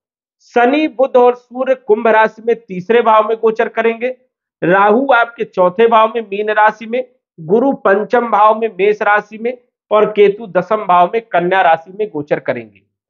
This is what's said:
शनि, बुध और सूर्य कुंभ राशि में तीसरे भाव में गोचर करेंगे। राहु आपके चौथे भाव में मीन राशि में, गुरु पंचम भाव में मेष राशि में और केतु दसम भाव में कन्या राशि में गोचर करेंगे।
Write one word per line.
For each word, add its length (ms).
शनि, 480
बुध 280
और 180
सूर्य 420
कुंभ 320
राशि 340
में 160
तीसरे 440
भाव 260
में 80
गोचर 340
करेंगे। 380
राहु 520
आपके 320
चौथे 420
भाव 260
में 80
मीन 300
राशि 340
में, 180
गुरु 360
पंचम 560
भाव 300
में 100
मेष 320
राशि 360
में 180
और 180
केतु 440
दसम 340
भाव 280
में 80
कन्या 400
राशि 300
में 160
गोचर 320
करेंगे। 420